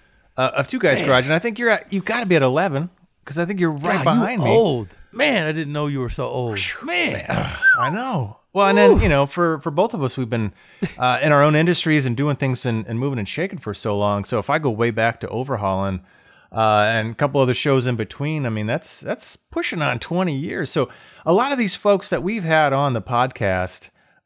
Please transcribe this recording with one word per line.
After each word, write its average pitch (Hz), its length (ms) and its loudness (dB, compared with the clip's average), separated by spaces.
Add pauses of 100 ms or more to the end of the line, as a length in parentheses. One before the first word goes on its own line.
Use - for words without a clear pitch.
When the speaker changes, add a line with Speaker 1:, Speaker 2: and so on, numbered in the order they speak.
(380)
Speaker 1:
uh, 127 160 0
of 139 140 -2
Two 254 120 -4
Guys 143 200 2
Speaker 2:
Man. - 80 -2
Speaker 1:
Garage, 127 180 4
and 143 80 0
I 165 60 2
think 220 200 -4
you're 240 100 2
at, - 220 0
you 196 80 -2
gotta 226 260 -4
be 180 100 2
at 147 80 4
eleven, 147 460 0 (360)
'cause 139 120 -8
I 170 80 -2
think 190 140 -6
you're 170 120 2
right 147 100 -6
Speaker 2:
God, 170 160 0
you 151 60 -2
Speaker 1:
behind - 400 2
me. - 60 2
Speaker 2:
old. 143 460 2 (160)
Man, 233 360 0
I 156 40 -2
didn't 151 220 -6
know 147 140 -2
you 143 120 -4
were 123 100 -4
so 127 180 -6
old. 120 320 -4
Speaker 1:
Phew, - 260 -8
Speaker 2:
Man. 339 280 -2 (140)
Speaker 1:
man. - 280 -2 (120)
<sighs> 1077 120 6
I 135 100 0
know. 185 480 -4 (160)
Well, 196 140 4
and 196 100 4
then, 480 140 8
Speaker 2:
Whew. - 120 6
Speaker 1:
you - 60 2
know, 143 160 4
for, 165 340 -2
for 165 120 -6
both 180 220 0
of 190 80 -4
us, 127 140 -2
we've 127 140 -4
been, 110 240 -2 (440)
uh, 123 240 2
in 151 100 4
our 143 120 6
own 151 120 6
industries 156 500 2
and 120 100 0
doing 143 200 0
things 131 300 -4
and, 113 220 -2
and 117 100 -6
moving 135 220 -2
and 98 80 -4
shaking 180 320 -6
for 107 140 -8
so 104 220 -4
long. 101 280 0
So 113 160 -2
if 101 100 -6
I 151 100 0
go 151 100 0
way 113 220 0
back 113 280 0
to - 100 -8
Overhauling, 98 720 -2 (480)
uh, 107 360 2
and 113 240 -2
a - 40 -14
couple 143 260 0
other 127 120 4
shows 131 340 0
in 123 100 0
between, 143 480 -4
I 120 40 -2
mean, 107 180 -4
that's, 131 340 -6
that's - 340 -8
pushing 320 460 -6
on 127 180 -2
twenty 170 360 -2
years. 151 360 -6
So 139 180 0 (360)
a 160 80 4
lot 247 180 2
of 277 60 -2
these 220 180 -2
folks 202 340 2
that 135 140 -2
we've 208 200 -4
had 156 300 4
on 139 200 2
the 113 80 -2
podcast, 107 880 -2 (360)